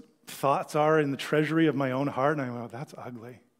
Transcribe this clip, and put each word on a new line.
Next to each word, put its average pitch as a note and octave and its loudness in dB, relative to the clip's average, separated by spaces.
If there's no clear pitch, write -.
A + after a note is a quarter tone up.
thoughts D3+ 0
are D#3 4
in C#3+ 2
the C3+ -2
treasury D#3 2
of D3 4
my C3+ 0
own C3 0
heart, C#3+ 0
and C#3 -4
I B2+ -4
go, A#2+ -8
"That's - -12
ugly. A#2+ -14